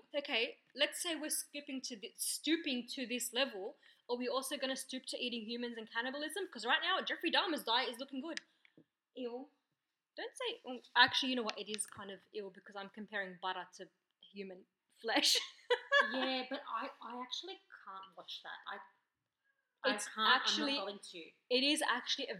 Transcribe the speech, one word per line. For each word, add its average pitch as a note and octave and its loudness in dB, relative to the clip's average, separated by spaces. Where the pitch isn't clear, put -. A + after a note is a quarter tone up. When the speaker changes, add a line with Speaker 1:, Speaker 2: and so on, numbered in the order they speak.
Speaker 1:
Okay, C#4 0
let's D4 2
say E4+ 0
we're D4+ -2
scooping C#4+ -4
to B3+ -6
thi-, G3 -12
stooping D4 0
to B3+ -2
this A#3+ -2
level. A3+ 0
Are B3 0
we B3 -2
also C4 0
gonna C4 0
stoop B3+ -6
to - -6
eating A#3 -4
humans A#3+ -6
and A3 -8
cannibalism? D4 -4
'Cause A3+ -6
right D#4 4
now, F4 2
Jeffrey D#4+ 0
Dahmer's D4+ 2
diet B3 2
is A#3 -8
looking C4+ -8
good. D#4 -6
Speaker 2:
Ew. B3+ -8
Speaker 1:
Don't G#4 -6
say, A#4+ -4
well, B3 -8
actually, B3+ 6
you B3+ 2
know A#3 0
what? G#3+ -2
It G3 -8
is G#3+ -4
kind G3 -12
of F#3+ -10
ill G3+ -6
because F#3+ -18
I'm G3 -8
comparing F#3+ -6
butter F#3 -2
to F#3 -10
human G3 -10
flesh. B3 6
<laughs> - -8
Speaker 2:
Yeah, C4 2
but C4 -4
I, B3 -2
I A#3+ -8
actually F#4 -6
can't F#3+ -14
watch - -12
that. - -10
I, - -6
I C4 4
Speaker 1:
It's - -4
Speaker 2:
can't, A3 4
Speaker 1:
actually G#3 4
Speaker 2:
I'm - 2
not G3 -2
going G3+ -8
to. F3+ -12
Speaker 1:
it B3+ 6
is D4 4
actually B3 0
a G#3+ -6